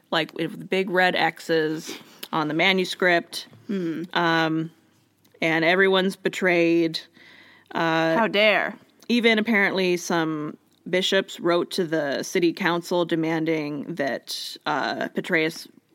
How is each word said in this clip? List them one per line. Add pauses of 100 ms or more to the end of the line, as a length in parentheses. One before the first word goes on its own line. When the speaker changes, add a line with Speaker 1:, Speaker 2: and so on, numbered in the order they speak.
(100)
Speaker 1:
like,
with
big
red
X's (360)
on
the
manuscript. (220)
Speaker 2:
Hmm. (100)
Speaker 1:
Um, (680)
and
everyone's
betrayed. (720)
Uh,
Speaker 2:
How
dare. (340)
Speaker 1:
even
apparently
some (320)
bishops
wrote
to
the
city
council
demanding (100)
that, (100)
uh,
Petreius (260)